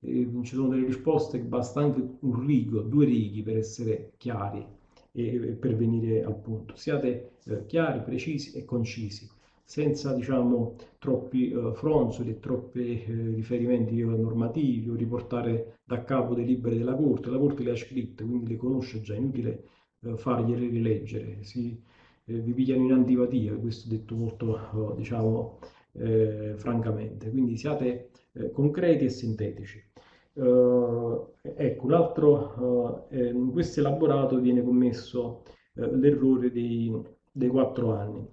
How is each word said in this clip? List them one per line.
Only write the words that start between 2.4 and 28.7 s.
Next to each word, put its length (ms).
rigo, 360
due 240
righe 380
per 140
essere 600
chiari 480
e, 220
e 180
per 240
venire 480
al 160
punto. 340
Siate, 580
eh, 220
chiari, 340
precisi 560
e 80
concisi, 680
senza, 480
diciamo, 640
troppi, 520
eh, 240
fronzoli 560
e 100
troppi, 640
eh, 300
riferimenti 680
normativi 880
o 40
riportare 920
da 180
capo 320
delibere 420
della 200
Corte. 340
La 80
Corte 240
le 80
ha 60
scritte, 480
quindi 240
le 80
conosce 460
già, 120
è 40
inutile, 500
eh, 160
fargliele 500
rileggere. 760
Si, 380
eh, 160
vi 120
pigliano 300
in 100
antipatia, 640
questo 340
detto 280
molto, 400
eh, 400
diciamo, 600
eh, 640
francamente. 760
Quindi 260
siate, 540
eh, 180
concreti 540